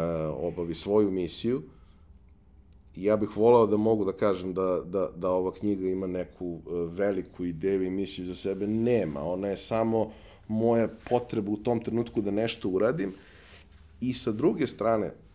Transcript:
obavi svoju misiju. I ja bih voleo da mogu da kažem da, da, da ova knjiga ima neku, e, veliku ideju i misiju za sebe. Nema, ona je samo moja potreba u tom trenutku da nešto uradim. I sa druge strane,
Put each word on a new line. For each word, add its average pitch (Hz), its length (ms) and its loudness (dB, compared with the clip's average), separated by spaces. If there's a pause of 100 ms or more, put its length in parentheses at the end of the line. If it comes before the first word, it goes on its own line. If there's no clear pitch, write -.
(260)
obavi 82 480 -4
svoju 101 360 4
misiju. 95 520 -2 (1300)
I 92 80 -8
ja 107 120 4
bih 107 200 -2
voleo 117 300 8
da 101 100 2
mogu 107 280 2
da 95 80 -2
kažem 95 420 0
da, 92 300 0
da, 90 320 -2
da 92 140 -2
ova 92 220 0
knjiga 95 360 -2
ima 95 180 -2
neku, 90 520 -6
e, 80 140 -14
veliku 90 720 -2
ideju 92 380 0
i 92 80 -2
misiju 95 340 -4
za 90 100 -6
sebe. 98 320 -4
Nema, 107 580 0
ona 92 240 -4
je 95 80 -2
samo 113 540 0 (380)
moja 113 400 2 (200)
potreba 117 420 -2
u 104 60 0
tom 117 240 0
trenutku 117 400 -2
da 101 100 -2
nešto 110 380 -2
uradim. 95 460 0 (840)
I 123 140 -2
sa - 180 -2
druge 151 340 2
strane, 107 460 0 (220)